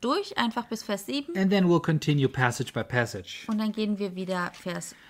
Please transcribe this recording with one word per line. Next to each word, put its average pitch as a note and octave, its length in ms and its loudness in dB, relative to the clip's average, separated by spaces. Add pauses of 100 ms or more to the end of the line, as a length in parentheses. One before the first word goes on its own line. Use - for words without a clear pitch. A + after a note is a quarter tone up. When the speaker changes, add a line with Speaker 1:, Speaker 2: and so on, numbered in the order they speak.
Speaker 1:
durch, E4+ 380 0
einfach A#3 280 0
bis A3+ 160 -6
Vers G3+ 240 -4
sieben. C#4+ 300 -4
Speaker 2:
And F#3+ 140 4
then F#3+ 160 6
we'll E3+ 160 6
continue D3 460 2
passage B2 440 0
by A2+ 100 -2
passage. A2+ 680 -4
Speaker 1:
Und G#3+ 100 0
dann G#3+ 140 0
gehen G#3 260 -2
wir G3 160 -4
wieder F3+ 400 -4
Vers F3 400 -8 (160)